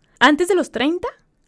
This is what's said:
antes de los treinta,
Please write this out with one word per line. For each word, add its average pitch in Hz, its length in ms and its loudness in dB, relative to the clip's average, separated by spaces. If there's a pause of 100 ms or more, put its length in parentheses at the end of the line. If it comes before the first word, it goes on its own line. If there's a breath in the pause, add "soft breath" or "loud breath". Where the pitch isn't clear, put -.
(180)
antes 302 300 2
de 392 80 2
los 320 160 -4
treinta, 330 360 -4 (400)